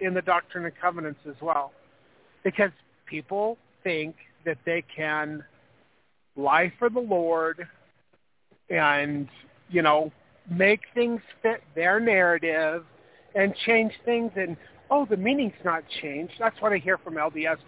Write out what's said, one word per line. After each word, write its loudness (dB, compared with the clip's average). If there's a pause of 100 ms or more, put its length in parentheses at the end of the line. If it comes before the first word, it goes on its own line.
in -2
the 0
Doctrine 0
and -8
Covenants -4
as -12
well, -2 (720)
because 0 (340)
people -6 (240)
think -4 (300)
that -4
they -2 (100)
can -4 (960)
lie 2
for 0
the -2
Lord -2 (1000)
and, 0 (440)
you 2
know, 4 (380)
make 4 (120)
things 0 (180)
fit -2 (120)
their 2
narrative 2 (500)
and 2 (100)
change 2 (120)
things -2
and, -4 (320)
"Oh, 2
the 0
meaning's 0 (100)
not 0 (200)
changed." -10
That's 0
what 2
I 4
hear 0
from -12
L -2
D -6
S 0 (120)